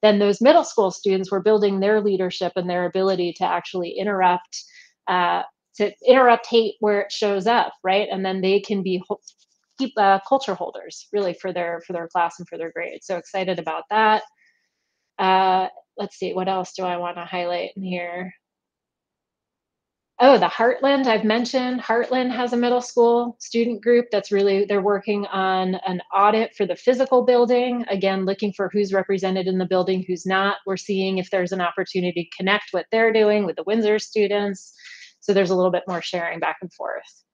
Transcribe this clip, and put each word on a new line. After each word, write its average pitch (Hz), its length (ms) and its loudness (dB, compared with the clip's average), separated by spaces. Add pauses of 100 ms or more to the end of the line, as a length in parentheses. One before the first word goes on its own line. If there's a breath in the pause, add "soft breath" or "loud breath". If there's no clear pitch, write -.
then 214 180 6
those 202 220 2
middle 302 240 6
school 196 260 0
students 190 400 -2
were 196 100 -2
building 202 380 2
their 208 220 2
leadership 185 560 -2
and 180 120 -4
their 180 160 -2
ability 180 520 -2
to 180 80 -2
actually 175 460 -4
interrupt, 190 720 -2 (440 loud breath)
uh, 175 360 0 (320)
to 208 180 -2 (120)
interrupt 247 420 6
hate 226 320 2
where 208 220 0
it 202 100 -8
shows 202 360 -2
up, 226 240 2 (120)
right? 196 280 0
And 190 140 -4
then 190 160 -4
they 190 180 2
can 196 240 -4
be 185 240 -2
ho-, - 140 -8 (560)
keep, 262 200 -6
uh, 196 300 4
culture 180 280 0
holders, - 580 -12
really, 196 220 -2
for 185 180 -10
their, 170 340 -6
for 190 60 -10
their 170 160 -8
class 170 300 -2
and 175 100 -14
for 170 80 -14
their 165 140 -8
grades. - 340 -12
So 185 100 -6
excited 185 420 -4
about 165 320 -6
that. 214 340 4 (920)
Uh, 190 500 2 (300)
let's 202 200 -10
see, 185 160 -6
what 185 160 -4
else 185 240 -4
do 190 100 -8
I 180 140 -4
wanna 175 280 -8
highlight 175 520 -6
in 190 60 -10
here? 180 500 -8 (1900)
Oh, 262 140 10
the 180 80 4
Heartland, 254 640 0
I've 214 160 0
mentioned. 247 580 -2
Heartland 247 480 -2
has 247 240 -4
a 240 40 0
middle 240 240 0
school 233 580 2
student 233 420 -2
group 240 300 4
that's 202 200 -2
really, 196 340 2
they're 202 140 0
working 202 460 -2
on 190 500 -2 (120)
an 180 120 -4 (140)
audit 214 420 2
for 196 120 -2
the 175 80 -4
physical 254 480 2
building. 247 680 2
Again, 190 340 -2
looking 196 300 -2
for 190 180 -4
who's 202 220 0
represented 190 540 -2
in 185 100 -2
the 185 80 0
building, 185 420 0
who's 180 200 -6
not. 190 300 0 (100)
We're 190 100 -4
seeing 190 400 -2
if 185 140 -6
there's 180 220 -2
an 190 80 -6
opportunity 175 680 -4
to - 80 -20
connect 196 320 -2
what 175 220 -4
they're 226 200 4
doing 208 360 2
with 165 80 -4
the 165 80 -10
Windsor 214 340 0
students. 202 800 -2 (460 loud breath)
So 202 120 0
there's 190 160 4
a 190 60 2
little 180 160 2
bit 180 160 -4
more 175 160 -6
sharing 170 360 -6
back 165 220 -4
and 175 100 -14
forth. - 520 -12 (100)